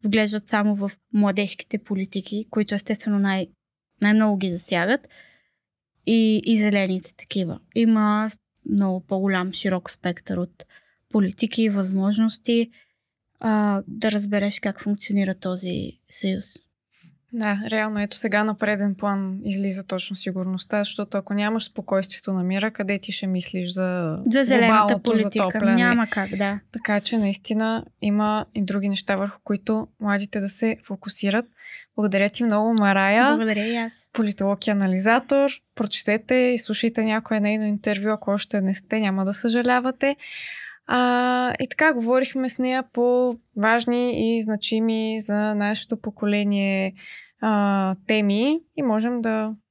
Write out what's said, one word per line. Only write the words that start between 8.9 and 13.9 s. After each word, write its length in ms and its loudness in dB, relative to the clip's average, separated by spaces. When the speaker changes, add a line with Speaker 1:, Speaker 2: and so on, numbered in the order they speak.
Speaker 1:
по-голям 460 0
широк 380 -4
спектър 460 -6
от 280 -8
политики 500 0
и 80 2
възможности, 1000 0
а, 460 2
да 260 -2